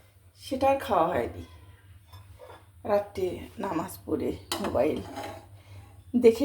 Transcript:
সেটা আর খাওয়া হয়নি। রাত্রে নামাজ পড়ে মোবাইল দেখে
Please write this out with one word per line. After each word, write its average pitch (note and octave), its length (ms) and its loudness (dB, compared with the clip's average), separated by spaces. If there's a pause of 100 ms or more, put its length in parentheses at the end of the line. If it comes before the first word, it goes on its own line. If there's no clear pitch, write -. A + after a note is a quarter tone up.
(400)
সেটা C4+ 320 0
আর C4+ 140 2
খাওয়া F3 260 4
হয়নি। A2+ 320 -2 (1500)
রাত্রে G3+ 360 0 (380)
নামাজ - 280 -4 (120)
পড়ে C3+ 260 -2 (320)
মোবাইল B2+ 360 0 (1300)
দেখে A3+ 200 8